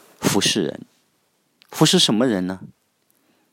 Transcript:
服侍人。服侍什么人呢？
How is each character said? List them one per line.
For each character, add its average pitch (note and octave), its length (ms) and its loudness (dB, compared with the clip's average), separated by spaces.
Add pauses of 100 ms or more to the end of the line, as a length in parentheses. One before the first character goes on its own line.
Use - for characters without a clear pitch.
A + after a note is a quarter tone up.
(200)
服 - 200 0
侍 - 220 0
人。 - 200 -6 (880)
服 - 140 0
侍 F3+ 140 4
什 C#3+ 160 2
么 A2+ 120 2
人 F#2+ 200 0
呢？ F#2 140 -8 (920)